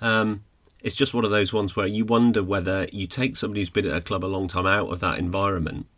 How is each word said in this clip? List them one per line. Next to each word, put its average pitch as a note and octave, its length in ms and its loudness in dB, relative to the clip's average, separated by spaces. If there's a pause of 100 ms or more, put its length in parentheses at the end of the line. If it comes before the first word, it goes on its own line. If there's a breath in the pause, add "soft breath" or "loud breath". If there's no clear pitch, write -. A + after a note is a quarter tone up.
Um, A2 400 0 (420)
it's - 120 -2
just - 180 0
one A#2+ 120 2
of G#2 60 0
those G2+ 220 2
ones G#2 220 0
where G2+ 120 0
you G#2+ 180 0
wonder A#2 380 4
whether F#2+ 480 0
you G2 160 -6
take C3 280 -2
somebody G#2 260 -4
who's F#2+ 100 -4
been G2+ 160 0
at - 80 -2
a E2+ 60 -2
club F#2 220 -4
a F#2 40 -2
long F#2+ 200 -2
time F2+ 200 0
out G2 220 2
of F2+ 100 -6
that F2 200 -2
environment F2+ 640 -2 (120)